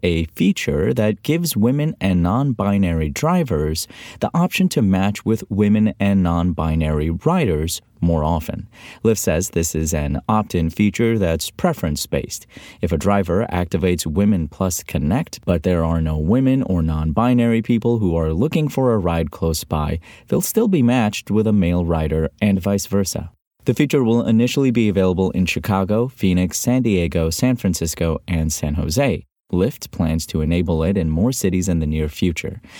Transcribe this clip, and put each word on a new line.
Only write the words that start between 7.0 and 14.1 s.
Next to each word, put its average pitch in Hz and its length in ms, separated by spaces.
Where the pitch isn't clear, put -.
riders 87 720
more 85 240
often. - 460
Lyft 110 140
says 82 320
this 82 240
is 80 220
an 73 340
opt-in 95 400
feature 113 480
that's 82 320
preference-based. - 960
If 82 100
a 82 60
driver 87 540
activates 90 540
Women 87 420